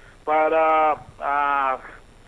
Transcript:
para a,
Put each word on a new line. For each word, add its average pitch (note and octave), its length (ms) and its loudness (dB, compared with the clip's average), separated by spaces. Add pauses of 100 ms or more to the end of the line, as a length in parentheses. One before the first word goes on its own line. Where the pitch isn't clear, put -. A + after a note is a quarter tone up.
(240)
para D#3 720 2 (220)
a, C#3+ 600 -2 (480)